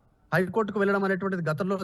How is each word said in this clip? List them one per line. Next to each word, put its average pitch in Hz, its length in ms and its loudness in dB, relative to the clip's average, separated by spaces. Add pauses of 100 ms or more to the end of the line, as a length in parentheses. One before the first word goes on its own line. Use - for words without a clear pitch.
(340)
హైకోర్టుకు 196 460 0
వెళ్ళడం 196 240 2
అనేటువంటిది 190 460 -2
గతంలో 190 340 -2